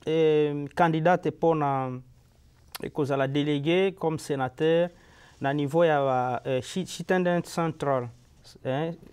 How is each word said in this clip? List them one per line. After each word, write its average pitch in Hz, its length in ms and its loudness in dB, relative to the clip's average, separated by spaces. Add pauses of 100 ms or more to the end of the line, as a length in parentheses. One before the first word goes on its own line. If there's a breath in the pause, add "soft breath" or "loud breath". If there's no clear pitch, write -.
eh, 151 600 2 (100)
candidate 170 540 2
pona 139 600 0 (920)
ekozala 139 440 -2
délégué 147 720 0
comme 160 200 -2
sénateur 156 720 0 (500 soft breath)
na 139 140 -2
niveau 147 300 2
ya 151 200 2
ba, 127 400 0
eh, 127 160 -2
Chi-, 185 260 -6
Chittenden 175 580 0
Central. 143 680 -2 (520)
Hein, 147 300 -4 (200)